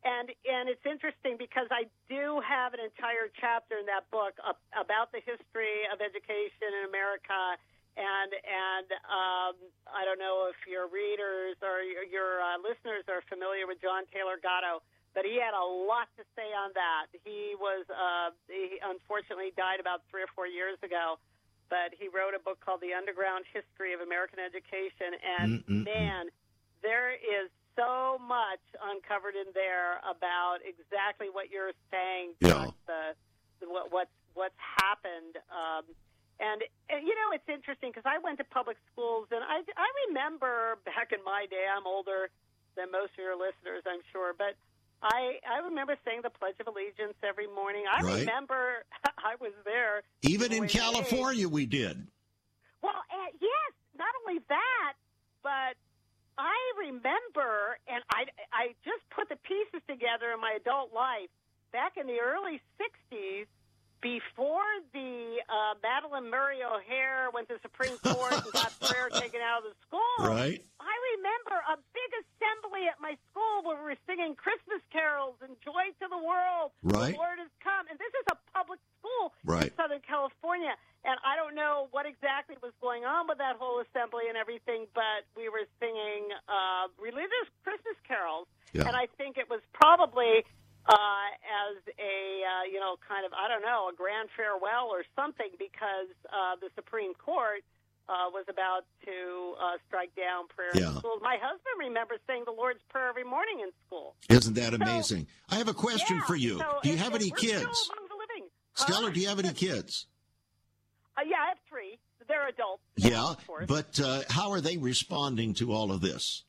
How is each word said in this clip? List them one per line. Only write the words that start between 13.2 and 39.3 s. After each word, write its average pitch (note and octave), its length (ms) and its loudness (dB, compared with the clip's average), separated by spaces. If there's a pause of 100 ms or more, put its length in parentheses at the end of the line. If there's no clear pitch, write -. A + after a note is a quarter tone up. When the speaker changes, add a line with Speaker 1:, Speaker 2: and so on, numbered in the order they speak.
Speaker 1:
familiar F#3+ 320 -2
with F#3 160 -6
John F#3 320 0
Taylor F#3+ 240 -2
Gatto, F3+ 480 0 (320)
but F#3+ 80 2
he A#3 160 2
had A3 160 2
a F3+ 80 4
lot G3 400 2 (160)
to - 20 -16 (140)
say G#3+ 160 -6
on G3 240 -2
that. E3 320 2 (160)
He G#3 320 -6
was, F#3+ 320 -2
uh, F3 400 0 (160)
he F#3+ 400 -6
unfortunately F#3+ 720 -4
died F#3+ 240 0
about F3+ 320 -2
three F#3+ 80 -4
or F#3+ 160 -6
four F#3 80 -4
years F3+ 400 -4
ago, E3+ 320 -2 (560)
but F3 240 -2
he F#3+ 160 -10
wrote F#3+ 240 0
a F#3 80 -4
book F#3+ 160 -4
called F#3 240 -2
The F3+ 80 -2
Underground F#3 560 -2
History F#3+ 480 -6
of F3 80 -6
American F3 320 -2
Education. F#3 800 -6
And F3+ 480 0
Speaker 2:
Mm-mm-mm. G2+ 240 2
Speaker 1:
man, - 340 0 (640)
there A#3+ 320 2
is G3+ 320 0 (260)
so B3+ 480 2
much A#3 400 0 (240)
uncovered G3+ 480 -4
in G3 160 -6
there F3+ 560 0
about F3 560 0
exactly G3 640 -4
what F#3+ 240 -6
you're F#3+ 240 -4 (160)
saying, F#3 480 -2
Speaker 2:
Yeah. C#2+ 320 6
Speaker 1:
about - 40 -16 (120)
the, E3 140 -4 (580)
the, F3 80 -10
what, F3 240 -6
what, F3+ 160 0 (280)
what's F#3 200 -4 (240)
happened. E3+ 560 0 (160)
Um, D#3+ 320 -4 (560)
and, G#3+ 240 -2 (240)
and, D4 160 -2
you E4 160 2
know, G#4+ 160 2
it's - 160 -8
interesting C4+ 400 -8
'cause A3+ 160 -4
I D4 120 2
went E4 200 -4
to C#4 80 -4
public A#3+ 300 -2 (160)
schools, A#3 380 -2